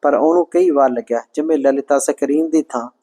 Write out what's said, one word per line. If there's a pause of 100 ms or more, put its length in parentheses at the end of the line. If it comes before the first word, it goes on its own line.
ਪਰ
ਉਹਨੂੰ
ਕਈ
ਵਾਰ
ਲੱਗਿਆ (120)
ਜਿਵੇਂ
ਲਲਿਤਾ
ਸਕਰੀਨ
ਦੀ
ਥਾਂ (120)